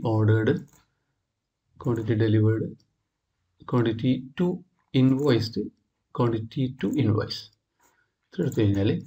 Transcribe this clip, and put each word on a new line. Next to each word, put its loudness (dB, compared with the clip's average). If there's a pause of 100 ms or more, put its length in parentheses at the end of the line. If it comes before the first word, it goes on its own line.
(140)
ordered, 2 (1300)
quantity -2
delivered, 2 (1000)
quantity 0 (280)
to 0 (480)
invoiced, 2 (600)
quantity -2 (180)
to -4 (160)
invoice. -2 (880)
ഇത് -8
എടുത്തു -2
കഴിഞ്ഞാൽ 2 (180)